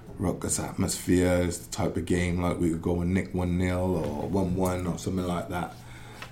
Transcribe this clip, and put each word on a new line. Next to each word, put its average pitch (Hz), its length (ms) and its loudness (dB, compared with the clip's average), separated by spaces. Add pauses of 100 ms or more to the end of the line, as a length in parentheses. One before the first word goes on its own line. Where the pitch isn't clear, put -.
(180)
ruckus 90 400 0
atmosphere, 90 880 2
it's 85 120 -2
the - 120 -14
type - 280 -2
of 85 80 -4
game 87 340 2
like 87 180 0
we 85 120 4
could 82 120 0
go 87 200 2
and 87 100 2
nick 92 220 0
one 90 240 2
nil 92 380 2
or 73 320 -2
one 90 280 2
one 92 300 0
or 82 120 -2
something 92 280 -2
like 87 240 -2
that, 87 240 -6 (580)